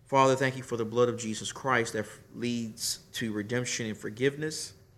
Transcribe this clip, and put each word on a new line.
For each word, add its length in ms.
Father, 280
thank 220
you 60
for 160
the 80
blood 240
of 80
Jesus 340
Christ 400
that 140
f-, 140
leads 680
to 220
redemption 500
and 140
forgiveness. 720